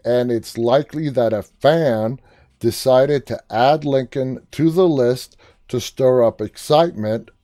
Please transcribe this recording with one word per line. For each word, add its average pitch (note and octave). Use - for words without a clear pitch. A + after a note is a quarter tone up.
and B2
it's A2+
likely C#3+
that A#2
a G#2
fan C3
decided C3
to A2+
add C#3
Lincoln C3
to D#3+
the F3+
list C3
to -
stir B2+
up A2+
excitement, A2